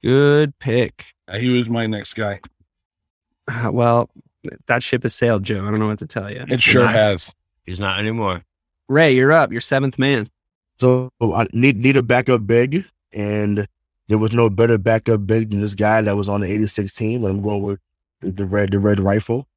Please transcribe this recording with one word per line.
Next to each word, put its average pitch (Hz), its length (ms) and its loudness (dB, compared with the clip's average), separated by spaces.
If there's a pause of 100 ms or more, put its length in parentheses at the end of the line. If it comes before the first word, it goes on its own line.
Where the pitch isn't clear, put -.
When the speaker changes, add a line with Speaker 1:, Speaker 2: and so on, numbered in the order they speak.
Speaker 1:
Good 143 560 4
pick. 120 480 -2 (200)
Speaker 2:
Uh, 98 120 -10
he 123 120 -2
was 123 180 0
my 117 180 -2
next 104 280 -6
guy. 101 260 -6 (1080)
Speaker 1:
Uh, 117 220 -4
well, 120 380 2 (560)
that 120 160 0
ship 123 200 -4
has 123 120 -4
sailed, 113 300 0
Joe. 101 220 -6
I 104 40 -6
don't 107 80 -2
know 107 80 0
what 107 140 -4
to - 60 -12
tell 101 240 -10
you. 123 180 -12
Speaker 2:
It 123 120 -2
sure 127 240 4
Speaker 3:
Not 117 100 0
Speaker 2:
has. 104 400 0 (300)
Speaker 3:
He's 92 160 -10
not 95 180 -2
anymore. 104 460 -4 (440)
Speaker 1:
Ray, 147 240 4
you're 131 200 4
up. 160 200 4
You're 117 80 -6
seventh 135 380 -2
man. 131 280 0 (520)
Speaker 4:
So 127 320 2 (100)
I 110 320 2
need, 120 260 2
need 135 180 2
a 131 60 4
backup 120 440 0
big, 127 380 0 (280)
and 104 540 -2 (400)
there 107 120 0
was 107 140 0
no 117 160 4
better 113 300 2
backup 110 480 0
big 110 240 0
than 101 100 -2
this 101 140 -4
guy 107 280 2
that 101 140 0
was 101 120 -2
on 101 120 -2
the 92 100 -4
eighty-six 104 440 -4
team. 117 280 -4
But 98 100 -2
I'm 98 100 -4
going 104 200 -2
with 101 180 -6 (400)
the, 92 100 -6
the 95 160 -6
red, 98 240 -2
the 98 80 0
red 101 220 2
rifle. 110 460 -2 (100)